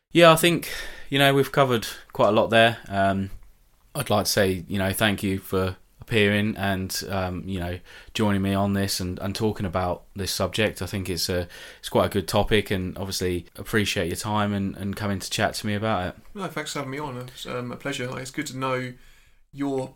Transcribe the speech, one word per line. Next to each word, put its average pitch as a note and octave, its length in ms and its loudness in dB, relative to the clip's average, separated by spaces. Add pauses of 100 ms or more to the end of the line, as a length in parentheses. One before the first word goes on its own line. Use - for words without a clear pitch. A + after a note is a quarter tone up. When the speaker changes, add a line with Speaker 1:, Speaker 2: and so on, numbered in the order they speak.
(100)
Speaker 1:
yeah, E3 220 10
I D#3+ 40 8
think, E3+ 340 2 (400)
you C#3 80 2
know, C#3 160 6
we've C#3 180 2
covered B2 340 2 (260)
quite A#2+ 160 4
a G2+ 40 4
lot G#2 180 4
there. A2+ 280 6 (100)
Um, G2 420 2 (640)
I'd - 160 -4
like G#2 160 4
to - 40 0
say, F#2+ 380 2
you G2+ 100 -2
know, G2 140 2
thank G2+ 300 2
you F#2+ 160 0
for F#2 380 -2 (240)
appearing G#2 560 2
and, F#2+ 540 -2
um, F2+ 360 -2
you F#2 140 -4
know, F2 180 -6 (360)
joining G#2 260 2
me G2 140 2
on G2+ 180 2
this G2 280 0
and, F2+ 180 -4
and F#2+ 160 -4
talking G#2+ 320 0
about F2+ 380 -2 (120)
this F#2+ 160 -4
subject. F#2+ 480 -2
I F#2 60 -4
think F#2+ 240 -4
it's E2+ 180 -2
a, F2+ 180 -2 (320)
it's - 120 -14
quite G2 160 4
a - 20 -6
good F#2 180 -2
topic, G#2 440 2
and F#2 260 -2
obviously F#2 500 -4 (100)
appreciate G2+ 500 0
your F2 100 -4
time G#2 380 0
and, G2 220 -2
and G2 200 -4
coming G2+ 220 -2
to F2 120 -8
chat G#2 240 0
to - 120 -8
me G#2 80 -2
about G2+ 340 -2
it. - 60 -8 (200)
Speaker 2:
No, G3 120 -6
thanks D3+ 260 -8
for D3+ 60 -6
having C3 140 -6
me C3+ 60 -8
on. C#3 200 -8
It's, B2+ 280 -14
um, B2 260 -6
a A#2+ 40 -8
pleasure. B2+ 320 -6
Like, B2+ 140 -8
it's C3 80 -12
good D3 160 -6
to C3 100 -10
know B2+ 380 -4 (580)
your C3+ 440 -4